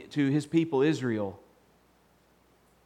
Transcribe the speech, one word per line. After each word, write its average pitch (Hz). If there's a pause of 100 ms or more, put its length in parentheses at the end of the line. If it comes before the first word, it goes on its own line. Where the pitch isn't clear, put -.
(100)
to 143
his 143
people 160
Israel 117 (1500)